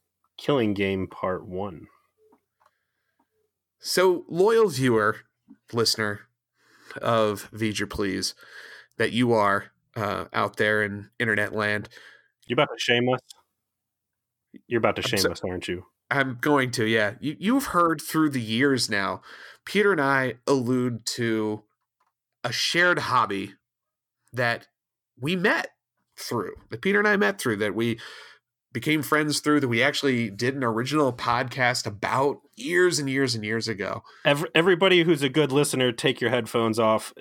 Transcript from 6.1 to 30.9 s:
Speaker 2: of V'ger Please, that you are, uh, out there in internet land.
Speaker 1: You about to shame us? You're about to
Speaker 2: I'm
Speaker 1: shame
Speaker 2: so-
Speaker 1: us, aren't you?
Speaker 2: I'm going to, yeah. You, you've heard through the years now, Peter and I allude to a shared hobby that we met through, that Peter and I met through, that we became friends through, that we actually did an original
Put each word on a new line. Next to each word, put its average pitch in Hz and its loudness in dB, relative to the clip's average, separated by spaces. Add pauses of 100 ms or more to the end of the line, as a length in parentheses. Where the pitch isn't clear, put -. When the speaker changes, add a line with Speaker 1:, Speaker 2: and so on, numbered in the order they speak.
Speaker 2:
of 110 0
V'ger 107 -4
Please, 95 -4 (640)
that 113 0
you 120 2
are, 101 2 (240)
uh, 101 -4
out 107 -2
there 107 2
in 101 -8 (100)
internet 104 -2
land. 104 -4 (560)
Speaker 1:
You 123 -4
about - 2
to - -12
shame 123 2
us? 127 0 (1500)
You're 120 0
about 107 2
to 98 -6
Speaker 2:
I'm - -2
Speaker 1:
shame 104 0
Speaker 2:
so- 92 0
Speaker 1:
us, - -10
aren't 90 -6
you? 90 -6 (260)
Speaker 2:
I'm 131 -2
going 139 2
to, 117 0
yeah. 110 2
You, 143 -6
you've 247 0
heard 165 2
through 156 0
the 131 -4
years 120 0
now, 95 -2 (440)
Peter 202 2
and 165 0
I 131 2 (120)
allude 123 0
to 110 -2 (800)
a 120 -6
shared 175 2
hobby 104 -2 (760)
that 120 -2 (520)
we 151 -2
met 214 0 (440)
through, 104 -6 (140)
that 110 -12
Peter 202 0
and 208 2
I 208 4
met 202 0
through, 110 -2
that 101 -2
we 117 -2 (720)
became 156 -2
friends 151 0
through, 147 4
that 135 0
we 117 2
actually 131 0
did 120 -4
an 139 -4
original 127 0